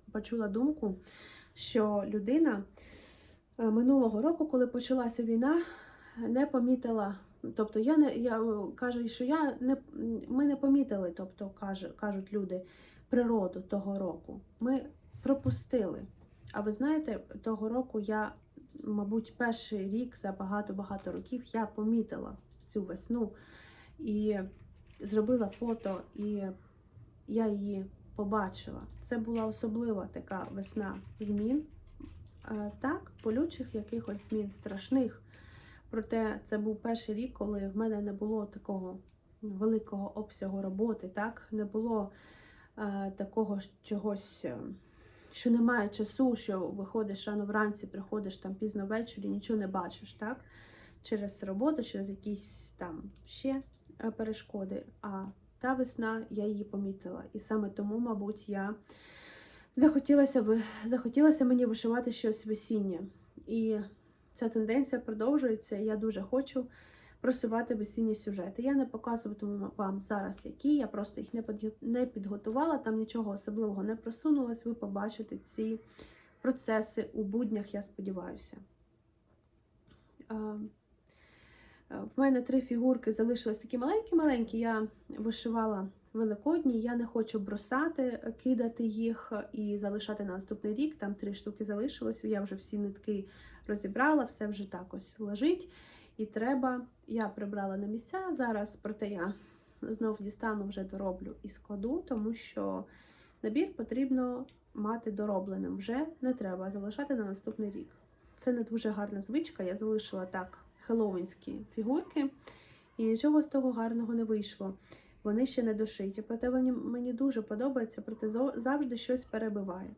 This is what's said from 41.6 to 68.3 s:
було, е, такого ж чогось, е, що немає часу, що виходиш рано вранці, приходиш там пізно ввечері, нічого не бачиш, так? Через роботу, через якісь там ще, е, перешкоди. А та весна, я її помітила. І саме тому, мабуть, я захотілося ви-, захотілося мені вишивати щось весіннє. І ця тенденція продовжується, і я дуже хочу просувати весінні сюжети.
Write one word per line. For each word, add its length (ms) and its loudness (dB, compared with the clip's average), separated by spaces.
було, 460 0
е, 400 -4
такого 420 0
ж 120 -10
чогось, 640 -4
е, 120 -4
що 200 0
немає 380 6
часу, 460 2
що 240 -2
виходиш 680 -4
рано 180 -2
вранці, 420 0
приходиш 500 -6
там 180 -8
пізно 300 -2
ввечері, 440 -4
нічого 300 -2
не 80 -2
бачиш, 460 -6
так? 320 -8
Через 400 -4
роботу, 400 2
через 260 -6
якісь 680 -8
там 340 -10
ще, 380 -4
е, 120 -2
перешкоди. 760 -6
А 240 -6
та 140 2
весна, 560 0
я 160 -2
її 180 -2
помітила. 600 -6
І 60 -6
саме 300 0
тому, 300 -2
мабуть, 500 -2
я 260 -2
захотілося 640 8
ви-, 200 6
захотілося 600 8
мені 200 6
вишивати 460 2
щось 340 0
весіннє. 540 0
І 320 2
ця 160 -2
тенденція 520 2
продовжується, 760 2
і 80 -2
я 120 2
дуже 240 0
хочу 440 0
просувати 540 2
весінні 400 0
сюжети. 460 -6